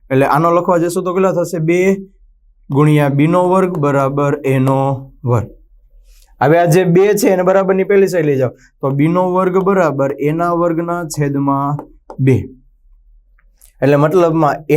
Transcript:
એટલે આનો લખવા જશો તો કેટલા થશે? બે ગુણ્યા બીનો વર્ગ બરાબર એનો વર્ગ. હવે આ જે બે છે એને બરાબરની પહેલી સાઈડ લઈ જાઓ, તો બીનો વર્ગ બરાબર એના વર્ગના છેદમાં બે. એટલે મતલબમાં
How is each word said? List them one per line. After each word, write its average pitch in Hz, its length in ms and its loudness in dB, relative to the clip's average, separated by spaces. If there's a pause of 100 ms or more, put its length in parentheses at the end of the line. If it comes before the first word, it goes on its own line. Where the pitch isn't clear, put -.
(120)
એટલે 135 140 2 (100)
આનો 165 220 2
લખવા 175 260 0
જશો 175 220 -4
તો 180 100 -6
કેટલા 190 220 0
થશે? 175 220 -4 (100)
બે 175 100 2 (920)
ગુણ્યા 147 500 2
બીનો 170 220 2 (120)
વર્ગ 180 320 0
બરાબર 143 520 -2 (140)
એનો 135 260 0 (540)
વર્ગ. 107 180 -2 (920)
હવે 156 180 4
આ 175 160 2
જે 185 100 4 (120)
બે 196 100 4 (160)
છે 190 100 2
એને 180 160 0
બરાબરની 190 400 0
પહેલી 196 240 2
સાઈડ 156 160 0
લઈ 139 140 0
જાઓ, 117 100 -4 (260)
તો 139 220 -4
બીનો 175 320 0
વર્ગ 185 260 0 (120)
બરાબર 143 380 0 (200)
એના 170 320 -2
વર્ગના 170 400 -2 (160)
છેદમાં 139 680 -2 (360)
બે. 131 180 2 (1400)
એટલે 139 220 2
મતલબમાં 160 600 0 (140)